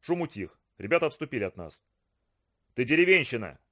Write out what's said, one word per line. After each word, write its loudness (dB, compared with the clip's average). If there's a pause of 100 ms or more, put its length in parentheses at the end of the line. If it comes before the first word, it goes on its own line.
Шум -2
утих. -8 (180)
Ребята 0
отступили -6
от -6
нас. -16 (880)
Ты -2
деревенщина! 2 (120)